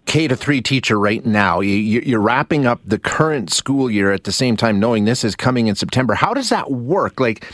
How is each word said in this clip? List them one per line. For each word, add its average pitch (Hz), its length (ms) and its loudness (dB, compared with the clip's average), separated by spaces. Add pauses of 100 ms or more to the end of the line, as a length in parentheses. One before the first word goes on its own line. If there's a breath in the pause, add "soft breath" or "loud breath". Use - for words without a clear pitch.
K 156 220 2
to 135 60 0
three 135 260 0
teacher 117 380 0
right 104 260 0
now? 101 360 2
You, 98 140 0
you, 110 300 0
you're 120 160 0
wrapping 135 460 2
up 120 180 0
the 101 140 0
current 147 520 -2
school 135 400 0
year 98 220 2
at 98 120 -4
the 98 80 -4
same 120 240 0
time, 107 240 0
knowing 110 240 2
this 120 200 0
is 104 120 -2
coming 123 320 0
in 104 60 0
September. 110 400 -2
How 175 200 0
does 254 140 -4
that 208 220 -2
work? 131 500 -2
Like, 117 340 -2